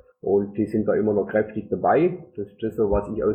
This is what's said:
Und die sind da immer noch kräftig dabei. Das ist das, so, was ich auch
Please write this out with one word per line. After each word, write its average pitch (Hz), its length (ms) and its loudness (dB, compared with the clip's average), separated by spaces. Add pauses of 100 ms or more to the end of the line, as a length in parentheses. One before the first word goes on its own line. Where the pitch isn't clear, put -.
(200)
Und 101 380 0
die 107 80 0
sind 107 200 -2
da 104 60 2
immer 104 220 2
noch 98 120 0
kräftig - 440 -2
dabei. 120 520 2 (140)
Das 101 120 -8
ist - 140 -14
das, 110 140 -6
so, 107 140 2
was 101 180 0
ich 107 160 -4
auch 107 100 4